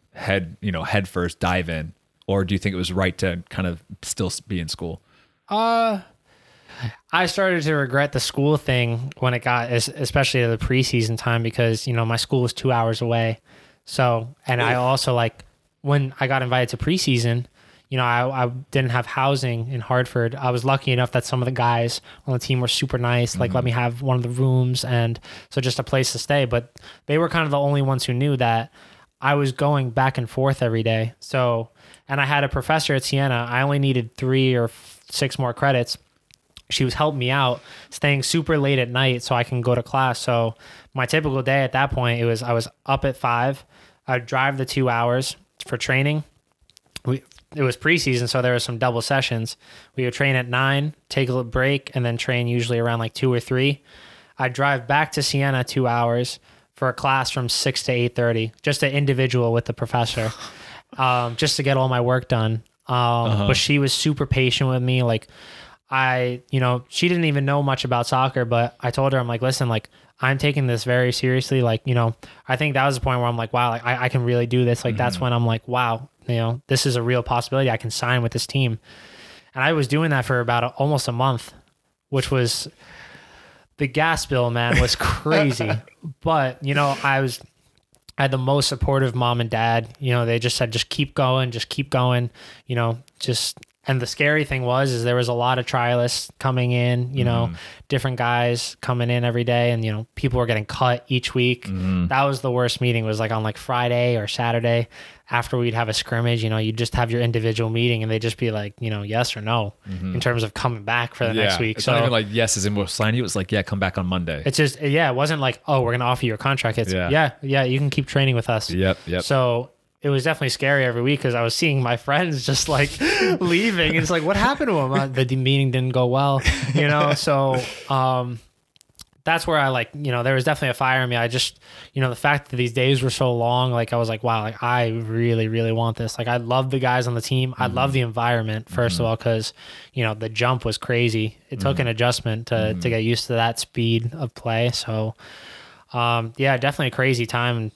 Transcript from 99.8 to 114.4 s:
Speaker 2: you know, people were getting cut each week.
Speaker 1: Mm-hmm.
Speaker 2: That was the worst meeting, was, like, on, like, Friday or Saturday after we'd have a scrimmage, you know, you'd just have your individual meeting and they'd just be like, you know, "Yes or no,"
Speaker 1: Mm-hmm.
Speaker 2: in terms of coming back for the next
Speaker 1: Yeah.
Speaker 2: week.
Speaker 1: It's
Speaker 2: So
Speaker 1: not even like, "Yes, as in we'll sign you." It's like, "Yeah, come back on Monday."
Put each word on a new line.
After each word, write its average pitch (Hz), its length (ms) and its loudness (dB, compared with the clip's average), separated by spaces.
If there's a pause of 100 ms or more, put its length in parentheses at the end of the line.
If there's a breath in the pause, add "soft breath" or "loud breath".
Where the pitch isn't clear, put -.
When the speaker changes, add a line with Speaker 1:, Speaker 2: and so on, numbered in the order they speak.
Speaker 2:
you 110 80 -2
know, 107 220 -6
people 127 260 -2
were 120 60 2
getting 107 200 0
cut 123 420 0
each 127 260 -2
week. 123 320 2
Speaker 1:
Mm-hmm. 92 420 0
Speaker 2:
That 131 160 2
was 135 180 0
the 131 80 -2
worst 123 320 0
meeting, 117 240 2
was, 107 140 -2
like, 110 100 -2
on, 110 120 -2
like, 107 140 -2
Friday 123 640 0
or 104 80 -4
Saturday 117 640 0 (420 loud breath)
after 120 260 -2
we'd 120 180 0
have 113 140 0
a 110 60 -2
scrimmage, 117 500 -2
you 110 60 0
know, 110 80 0
you'd 110 180 -2
just 117 180 -4
have 120 160 0
your 120 120 -2
individual 113 480 0
meeting 117 320 0
and 110 100 -2
they'd 110 100 0
just 113 140 -2
be 120 140 -2
like, 104 280 -6
you 117 120 -4
know, 104 120 -4
"Yes 110 320 -2
or 113 60 -12
no," 107 320 -2 (160)
Speaker 1:
Mm-hmm. 92 260 -6
Speaker 2:
in 120 60 -2
terms 120 220 0
of 110 100 -4
coming 113 320 -4
back 117 300 -2
for 123 120 -2
the 110 60 0
next 104 220 2
Speaker 1:
Yeah. 85 60 0
Speaker 2:
week. 110 180 -2
Speaker 1:
It's - 80 -4
Speaker 2:
So 127 60 2
Speaker 1:
not 117 80 4
even 117 120 2
like, 110 180 2
"Yes, 110 280 0
as 98 80 0
in 104 80 0
we'll 101 120 0
sign 110 280 0
you." 123 100 0
It's 95 100 -6
like, 98 160 -2
"Yeah, 104 120 2
come 101 180 -4
back 92 160 0
on 95 80 -2
Monday." 85 400 -2